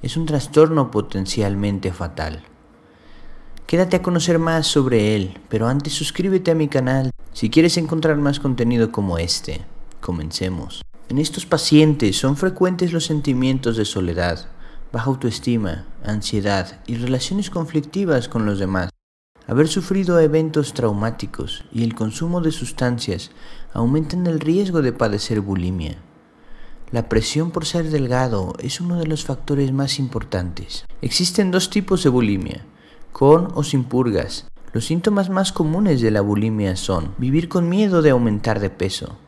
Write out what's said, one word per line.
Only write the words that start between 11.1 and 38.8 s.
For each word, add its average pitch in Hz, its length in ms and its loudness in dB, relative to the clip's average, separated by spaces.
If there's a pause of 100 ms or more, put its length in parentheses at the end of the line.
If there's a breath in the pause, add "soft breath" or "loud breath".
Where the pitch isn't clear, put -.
estos 160 280 -2
pacientes 151 720 4
son 135 200 0
frecuentes 185 560 0
los 160 100 -2
sentimientos 131 720 0
de 110 80 0
soledad, 87 640 -2 (460 loud breath)
baja 120 160 -2
autoestima, 117 760 -2 (180)
ansiedad 104 840 -2
y 120 80 -4
relaciones 131 540 -2
conflictivas 156 800 -2
con 110 160 -2
los 101 140 0
demás. 95 320 -2 (540)
Haber 143 220 4
sufrido 180 540 2
eventos 156 520 2
traumáticos 107 1000 -4
y 113 100 0
el 113 120 -2
consumo 160 440 -2
de 160 140 0
sustancias 117 760 -4 (420 loud breath)
aumentan 151 520 0
el 165 140 0
riesgo 170 420 0
de 127 120 2
padecer 104 480 0
bulimia. 90 560 -2 (960 soft breath)
La 117 180 -4
presión 147 420 0
por 160 140 -4
ser 160 240 -2
delgado 127 680 0
es - 200 -6
uno 175 180 -2
de 165 80 -2
los 156 200 -4
factores 139 480 0
más 135 260 -2
importantes. 101 880 -4 (160)
Existen 180 500 0
dos 185 180 0
tipos 196 360 0
de 147 40 6
bulimia, 101 560 0 (460 loud breath)
con 160 420 6
o 151 120 -2
sin 131 180 0
purgas. 120 680 0 (220)
Los 117 140 -2
síntomas 190 440 2
más 190 220 0
comunes 165 480 2
de 113 120 4
la 104 100 4
bulimia 104 560 0
son 85 400 -2
vivir 143 320 0
con 175 180 0
miedo 185 340 2
de 151 100 8
aumentar 110 500 2
de 98 80 0
peso - 480 -6 (100)